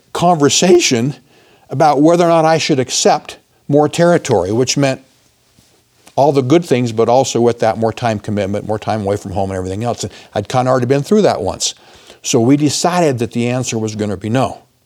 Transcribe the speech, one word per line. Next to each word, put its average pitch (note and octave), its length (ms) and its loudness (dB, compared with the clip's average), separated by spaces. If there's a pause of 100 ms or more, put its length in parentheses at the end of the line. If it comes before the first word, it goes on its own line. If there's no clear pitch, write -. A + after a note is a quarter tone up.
(140)
conversation D#3+ 1040 2 (540)
about C#3+ 320 2
whether E3+ 240 4
or E3+ 40 2
not E3 140 4
I D#3+ 140 2
should D3+ 220 0
accept - 580 -2 (300)
more D3 200 2
territory, D3 640 2
which B2 260 -2
meant C3+ 260 -2 (1120)
all C#3 160 2
the C#3 100 2
good D#3+ 240 2
things, B2 260 0
but A2 160 0
also B2 320 2
with A#2 200 2
that A2 180 0
more A2 160 -2
time A2 260 -4
commitment, G2+ 460 -6
more G#2+ 140 -4
time G#2+ 240 -4
away G2 120 -2
from G2+ 160 -10
home F#2+ 200 -4
and F#2+ 60 -6
everything F#2 260 -6
else. A#2+ 200 -6
And G#2+ 80 -10 (220)
I'd G#2+ 160 -6
kinda B2+ 220 0
already B2+ 160 0
been C#3 160 0
through G#3+ 180 2
that A2 200 0
once. - 340 -6 (480)
So - 180 0
we C3 160 4
decided D3+ 600 0
that A2+ 140 -4
the A#2+ 140 -2
answer B2 300 -4
was A2 180 -6
gonna G#2 220 -4
be G#2+ 120 -8
no. - 340 -2 (220)